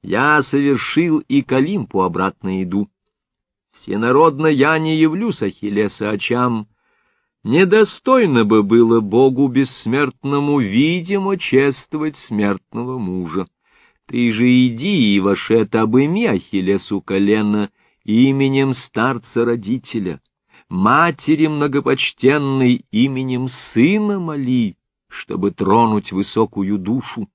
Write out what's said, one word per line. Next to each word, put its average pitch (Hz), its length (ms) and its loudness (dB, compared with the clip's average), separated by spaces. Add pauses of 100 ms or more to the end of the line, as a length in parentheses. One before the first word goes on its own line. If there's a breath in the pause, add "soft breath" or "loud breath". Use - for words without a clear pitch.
Я 143 400 0
совершил 143 760 0
и 139 220 0
к - 100 -6
Олимпу 135 520 0
обратно 92 600 -4
иду. 98 260 -4 (800)
Всенародно 135 760 2
я 151 320 4
не 160 160 0
явлюсь 160 460 0
Ахиллеса 104 680 -4
очам. 117 600 -2 (720)
Недостойно 190 1000 2
бы 107 180 4
было 113 380 4
Богу 127 480 2
бессмертному, 139 1120 -2
видимо, 175 760 -2
чествовать 143 760 -2
смертного 110 840 -6
мужа. 92 500 -6 (580)
Ты 120 260 -2
же 113 160 0 (200)
иди 120 480 0
и 98 40 4
вошед 101 560 0
обыми 139 500 0
Ахиллесу 98 760 -2
колено 104 680 0 (360)
именем 135 680 2
старца-родителя, 117 1500 -4 (480 soft breath)
матери 151 800 2
многопочтенной 135 1400 0
именем 131 560 -2
сына 196 720 0
моли, 127 580 -2 (300)
чтобы - 440 -6
тронуть 107 600 0
высокую 101 680 -2
душу. 107 580 -6